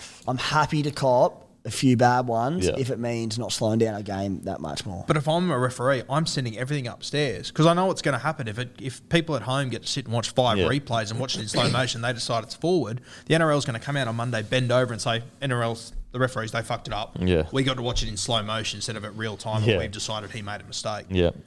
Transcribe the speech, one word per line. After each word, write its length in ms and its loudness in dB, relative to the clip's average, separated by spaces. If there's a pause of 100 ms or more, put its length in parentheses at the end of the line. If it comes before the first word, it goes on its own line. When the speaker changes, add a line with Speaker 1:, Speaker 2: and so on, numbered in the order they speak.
Speaker 1:
<laughs> 220 -12
Speaker 2:
I'm 100 -2
happy 460 2
to 80 0
cop 480 4 (260)
a 60 -6
few 240 6
bad 320 6
ones 400 0
Speaker 1:
Yeah. 100 2
Speaker 2:
if 120 -2
it 100 -4
means 400 -4
not 140 -4
slowing 260 2
down 160 2
a 80 -6
game 400 -4
that 160 -6
much 260 -6
more. 220 -8
Speaker 3:
But 80 2
if 140 -2
I'm 200 0
a 80 0
referee, 520 0
I'm 160 2
sending 320 -4
everything 300 -4
upstairs 640 -4
'cause 140 4
I 80 8
know 120 2
what's 160 0
gonna 180 2
happen. 300 -4
If 100 -6
it, 120 -6 (100)
if 260 -10
people 300 2
at 60 -4
home 260 0
get 140 -6
to 40 -8
sit 160 -4
and 100 -6
watch 180 0
five 260 4
Speaker 1:
Yeah. 80 4
Speaker 3:
replays 440 0
and 120 -6
watch 160 -4
it 40 -6
in 60 -6
slow 220 2
motion, 320 0
they 100 0
decide 320 -2
it's 100 -14
forward, 460 0 (280)
the 80 4
N 60 4
R 80 6
L 80 4
is 60 0
gonna 160 -4
come 160 -4
out 140 0
on 80 -2
Monday, 240 -2
bend 320 2
over 180 4
and 100 -6
say, 220 -2 (180)
"N 120 -2
R 100 0
L's, 300 -4 (180)
the 80 -6
referees, 320 0
they 100 -2
fucked 280 -6
it 40 -4
up. 280 -6
Speaker 1:
Yeah. 220 4 (100)
Speaker 3:
We 100 2
got 140 0
to 40 -6
watch 220 0
it 60 -2
in 80 -8
slow 260 0
motion 360 -4
instead 180 -6
of 80 -8
at 120 -12
real 200 -6
time, 260 0
Speaker 1:
Yeah. 80 6
Speaker 3:
and 120 4
we've 80 -6
decided 400 -6
he 100 -8
made 180 -8
a 60 -16
mistake." 440 -8
Speaker 1:
Yeah, 200 4 (180)